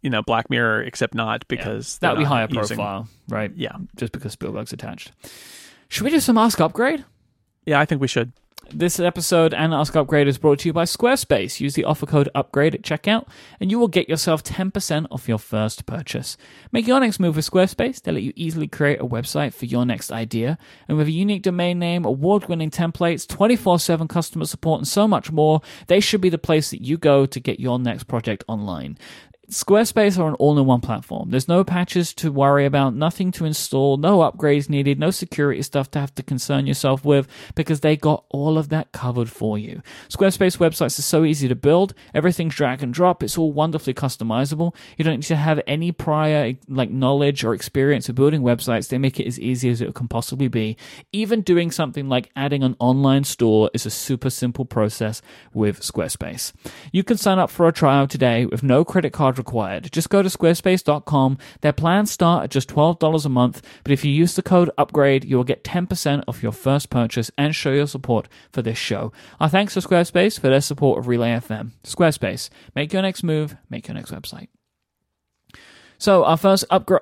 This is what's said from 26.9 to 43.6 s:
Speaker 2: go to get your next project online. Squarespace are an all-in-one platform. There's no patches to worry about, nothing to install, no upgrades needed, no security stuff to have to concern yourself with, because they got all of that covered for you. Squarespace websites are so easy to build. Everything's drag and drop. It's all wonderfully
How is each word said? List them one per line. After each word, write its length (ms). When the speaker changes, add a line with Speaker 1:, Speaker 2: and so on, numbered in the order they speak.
Speaker 2:
go 260
to 160
get 200
your 180
next 260
project 440
online. 500
Squarespace 680
are 100
an 60
all-in-one 480
platform. 480
There's 180
no 160
patches 520
to 140
worry 360
about, 280
nothing 380
to 140
install, 500
no 220
upgrades 500
needed, 300
no 120
security 520
stuff 300
to 80
have 160
to 60
concern 440
yourself 360
with, 240
because 260
they 160
got 320
all 300
of 100
that 240
covered 380
for 260
you. 240
Squarespace 480
websites 400
are 40
so 220
easy 240
to 60
build. 400
Everything's 440
drag 260
and 100
drop. 300
It's 160
all 120
wonderfully 440